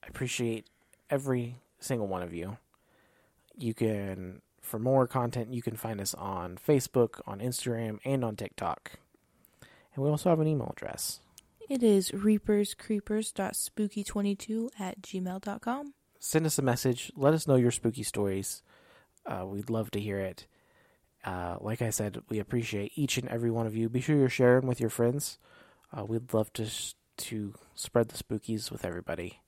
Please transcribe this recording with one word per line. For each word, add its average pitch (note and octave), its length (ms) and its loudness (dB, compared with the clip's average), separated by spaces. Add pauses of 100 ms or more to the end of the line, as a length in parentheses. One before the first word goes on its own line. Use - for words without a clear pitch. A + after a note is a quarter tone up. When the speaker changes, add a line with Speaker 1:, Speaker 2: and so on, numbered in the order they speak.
Speaker 1:
I - 60 -16
appreciate A#2 580 -4 (420)
every B2+ 520 -2 (180)
single A2 300 -2
one F2+ 160 -2
of F2 100 -8
you. F#2 220 -6 (1000)
You A2+ 180 -2
can, G2 680 -2 (180)
for - 200 -6
more B2+ 260 6
content, A#2+ 480 -2
you A#2 80 -4
can A2+ 140 -4
find A2 240 -4
us F#2+ 140 -4
on F2+ 440 -6
Facebook, B2+ 720 2
on G2+ 100 -8
Instagram, A2+ 680 -4
and C3 200 0
on A2 100 -2
TikTok. - 640 -6 (960)
And C3+ 80 -4
we D3 80 2
also D3+ 200 2
have D#3+ 100 6
an D#3 80 4
email D3+ 280 0
address. - 440 -8 (480)
Speaker 2:
It B3+ 160 0
is G3 280 6
reapers G#3 600 2
creepers G#3+ 560 -4
dot G3 240 -4
spooky - 480 -4
twenty-two G#3 680 -2 (100)
at F#3 200 -6
gmail F#3 420 -6
dot G#3 180 -6
com. C#4 340 -6 (240)
Speaker 1:
Send - 260 2
us D#3 140 2
a C#3+ 40 0
message. B2+ 520 2
Let C#3+ 200 6
us D#3+ 120 0
know C#3+ 80 6
your A#2+ 160 8
spooky A2+ 320 0
stories. G2 600 -2 (640)
Uh, - 200 -4
we'd G#2+ 240 -6
love A2 220 0
to G#2 80 -2
hear G2+ 180 -2
it. F#2+ 300 -6 (760)
Uh, F2+ 360 -4
like A2 220 -4
I A2+ 80 0
said, G#2 280 -2 (100)
we G#2+ 120 -2
appreciate G#2+ 560 -2
each C#3 200 0
and B2 120 -4
every A#2 240 0
one A2+ 160 0
of G#2+ 80 -4
you. A2+ 120 0
Be B2 120 0
sure D3+ 160 4
you're C3+ 120 6
sharing B2+ 380 6
with B2+ 140 0
your A2+ 100 2
friends. B2 480 0 (580)
Uh, G#2 80 -6
we'd A2+ 300 -4
love G#2+ 200 2
to A2+ 100 -4
s-, - 300 -8 (240)
to G#2 360 -6 (200)
spread - 340 2
the - 140 -14
spookies A2 480 -4
with - 140 -10
everybody. F2 640 -6